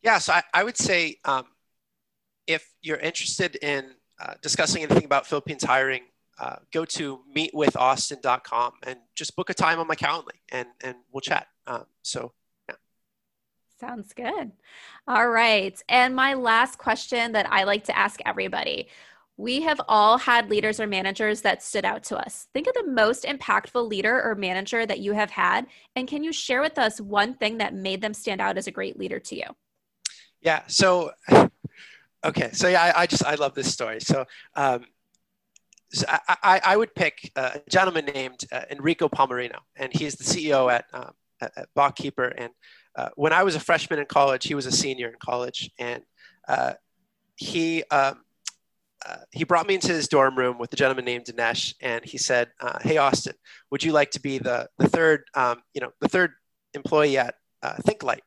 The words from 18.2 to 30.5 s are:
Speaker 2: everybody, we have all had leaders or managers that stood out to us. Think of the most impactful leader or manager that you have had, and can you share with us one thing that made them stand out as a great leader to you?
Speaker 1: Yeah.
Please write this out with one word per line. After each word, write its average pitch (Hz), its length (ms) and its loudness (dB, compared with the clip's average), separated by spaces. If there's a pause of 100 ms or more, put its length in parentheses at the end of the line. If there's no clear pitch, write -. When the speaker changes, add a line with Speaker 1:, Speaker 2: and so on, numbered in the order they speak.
Speaker 2:
everybody, 196 640 -4 (480)
we 247 260 -4
have 311 260 0
all 214 300 8
had 233 320 2
leaders 214 300 0
or 214 80 -4
managers 202 540 -2
that 190 200 0
stood - 240 -6
out 202 200 -4
to - 120 -6
us. - 360 -10
Think 294 120 -4
of 508 80 -2
the 453 140 -4
most 226 360 2
impactful 240 640 -2
leader 220 360 0
or 226 100 -2
manager 196 520 -2
that 208 140 -4
you 202 140 -4
have 208 160 0
had, 196 380 0 (280)
and 254 120 -4
can 294 160 -6
you 320 100 -4
share 254 280 -2
with 311 180 -2
us 220 200 0
one 208 360 0
thing 220 240 -2
that 202 160 -4
made 190 260 -6
them 214 140 -4
stand 190 260 -6
out 185 160 -2
as 190 80 -6
a 190 60 -8
great 190 260 -8
leader 185 220 -8
to - 160 -12
you? - 100 -8 (960)
Speaker 1:
Yeah. 160 260 2